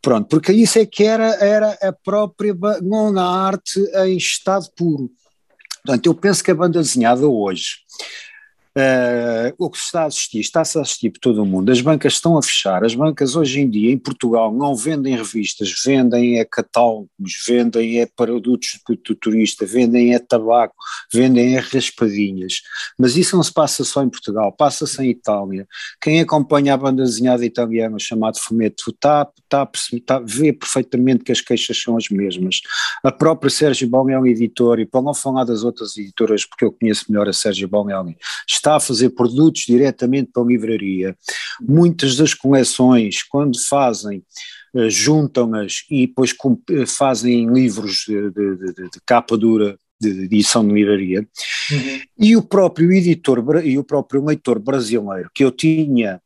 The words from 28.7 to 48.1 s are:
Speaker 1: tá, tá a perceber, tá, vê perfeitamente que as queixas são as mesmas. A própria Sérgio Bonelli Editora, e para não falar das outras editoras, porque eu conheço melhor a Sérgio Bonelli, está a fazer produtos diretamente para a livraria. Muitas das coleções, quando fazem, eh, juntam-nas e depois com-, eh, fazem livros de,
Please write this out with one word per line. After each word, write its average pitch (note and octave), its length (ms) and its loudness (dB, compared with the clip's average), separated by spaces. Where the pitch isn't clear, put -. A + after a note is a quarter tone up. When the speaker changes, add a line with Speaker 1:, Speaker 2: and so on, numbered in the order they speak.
Speaker 1:
tá, D3 340 2
tá C#3 140 0
a - 20 -2
perceber, - 400 -8
tá, C3 200 0
vê C3 280 0
perfeitamente B2+ 720 0
que - 80 -4
as - 80 0
queixas - 360 -2
são A#2 200 -2
as A2 100 -4
mesmas. F#2 540 -4
A - 80 2
própria D#3 380 0
Sérgio C3+ 400 0
Bonelli C3 420 2
Editora, A#2 500 2
e A2 40 -2
para B2+ 160 -2
não C#3+ 120 -2
falar C3 300 -4
das A#2 180 -2
outras A2+ 360 -6
editoras, G#2 480 -2
porque - 180 -6
eu A2 80 0
conheço - 380 -2
melhor G#2 180 2
a F#2+ 60 -2
Sérgio G2 340 -2
Bonelli, G2 480 -4
está - 280 2
a D3 40 2
fazer B2 300 0
produtos C3+ 580 2
diretamente B2+ 640 2
para B2 120 -2
a - 20 0
livraria. G2+ 720 -2
Muitas D#3+ 560 2
das C#3+ 200 2
coleções, B2+ 880 2
quando C#3+ 360 -2
fazem, G#2 640 -2
eh, A#2 120 2
juntam-nas A#2 1040 0
e C3 160 2
depois B2+ 260 -2
com-, - 380 0
eh, C#3+ 160 0
fazem A#2+ 640 0
livros G#2+ 560 0
de, G#2 220 -4